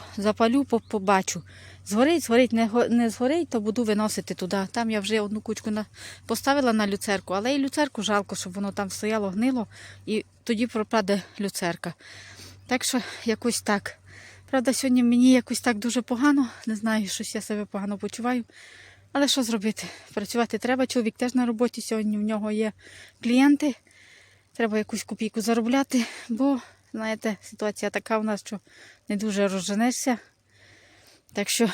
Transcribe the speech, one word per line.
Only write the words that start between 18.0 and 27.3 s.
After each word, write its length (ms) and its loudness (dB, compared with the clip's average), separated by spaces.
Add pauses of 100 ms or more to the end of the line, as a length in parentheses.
Але 160 2
що 160 2
зробити? 400 -2 (300)
Працювати 440 -2
треба, 300 0
чоловік 300 0
теж 180 -2
на 100 4
роботі, 360 0
сьогодні 360 -2
в 40 -2
нього 300 -2
є 200 0 (520)
клієнти. 520 4 (800)
Треба 240 0
якусь 260 -4
копійку 380 -6
заробляти, 640 2 (240)
бо... 300 0 (320)
Знаєте, 500 -4